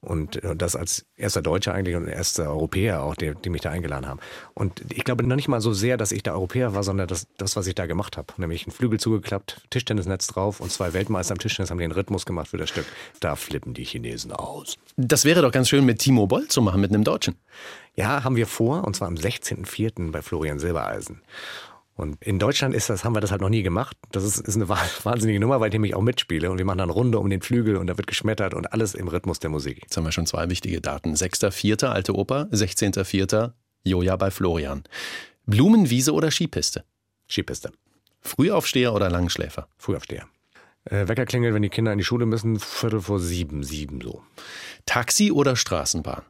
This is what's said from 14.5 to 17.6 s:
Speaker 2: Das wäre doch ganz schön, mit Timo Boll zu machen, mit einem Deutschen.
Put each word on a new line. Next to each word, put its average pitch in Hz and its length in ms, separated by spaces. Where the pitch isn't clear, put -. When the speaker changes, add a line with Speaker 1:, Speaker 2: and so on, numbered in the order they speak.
Speaker 2:
Das 127 260
wäre 170 200
doch 123 80
ganz 127 180
schön, 139 160
mit 120 140
Timo 123 260
Boll 220 220
zu - 160
machen, 98 180
mit 98 80
einem 104 140
Deutschen. - 320